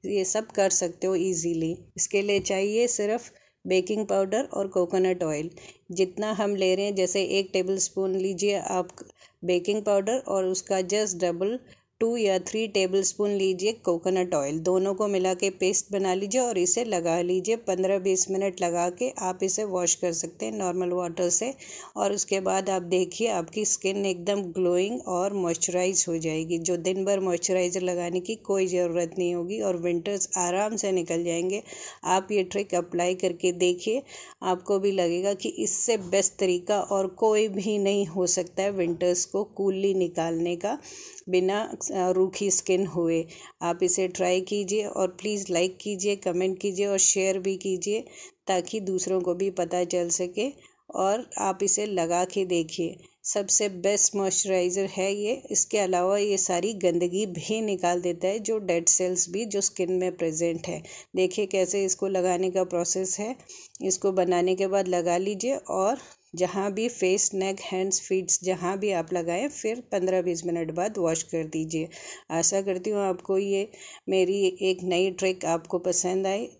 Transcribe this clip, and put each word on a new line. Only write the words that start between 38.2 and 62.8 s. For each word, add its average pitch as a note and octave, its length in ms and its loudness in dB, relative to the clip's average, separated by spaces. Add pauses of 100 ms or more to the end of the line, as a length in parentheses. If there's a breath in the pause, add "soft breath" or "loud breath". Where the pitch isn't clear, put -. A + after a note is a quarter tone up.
सकता F#3 360 0
है G3+ 80 2
विंटर्स F3+ 540 2
को G3+ 180 -2
कूली G3 500 0
निकालने E3+ 640 0
का G#3+ 240 -2 (500 loud breath)
बिना, F#3 480 2 (140)
अ, F#3 180 2
रूखी F#3 420 2
स्किन F#3 340 2
हुए। E3 400 0 (360 loud breath)
आप E3+ 220 -2
इसे F#3 240 2
ट्राई F3+ 340 2
कीजिए G#3 440 -2
और F#3 220 0
प्लीज़ G3 420 -4
लाइक F#3 320 0
कीजिए, G3+ 340 -2
कमेंट F#3 440 -2
कीजिए G3+ 260 -2
और G3 120 2
शेयर F#3+ 420 4
भी F#3+ 180 -2
कीजिए G3 480 -2 (420 loud breath)
ताकि F#3+ 320 0
दूसरों F#3 420 0
को F3 120 0
भी F#3+ 160 0
पता F3+ 340 0
चल F3 260 0
सके। F#3 400 -2 (460 loud breath)
और G3+ 420 0
आप F#3+ 260 -2
इसे G#3 220 0
लगा F3 400 0
के F#3+ 200 -2
देखिए, E3+ 540 -2 (240 loud breath)
सबसे G3+ 460 0
बेस्ट G3 460 2
मॉइस्चराइज़र F#3+ 680 0
है G3 300 -2
ये। G#3 260 -4 (100)
इसके - 260 0
अलावा F#3 400 2
ये G3+ 200 0
सारी F#3+ 360 0
गंदगी F3 520 2
भी G3+ 360 -4
निकाल F3+ 400 0
देता F3 260 -2
है, G#3 120 0
जो A3 180 -2
डेड E3+ 300 0
सेल्स F3+ 420 2
भी G3+ 160 -4
जो G3+ 160 -2
स्किन F#3 300 0
में F3+ 260 0
प्रेजेंट E3 500 -2
है। E3 160 -8 (320 loud breath)
देखिए F#3 300 0
कैसे F#3+ 400 0
इसको F#3+ 220 -2
लगाने F#3 440 0
का F#3 120 2
प्रोसेस F3+ 560 -2